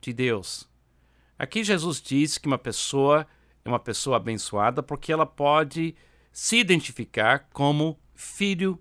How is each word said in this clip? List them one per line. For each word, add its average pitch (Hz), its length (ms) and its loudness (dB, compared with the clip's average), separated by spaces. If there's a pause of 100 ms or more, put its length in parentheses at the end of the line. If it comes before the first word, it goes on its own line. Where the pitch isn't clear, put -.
de 127 120 -8
Deus." 117 560 -4 (680)
Aqui - 240 -4
Jesus 175 400 -2
diz 143 340 0
que - 120 -6
uma 135 100 0
pessoa 139 720 0 (360)
é - 40 -10
uma 120 100 0
pessoa 123 380 -2
abençoada 110 680 -2
porque 143 300 -6
ela 156 120 2
pode 156 720 0 (380)
se - 240 0
identificar 139 960 2
como 147 440 2 (160)
filho 190 680 -2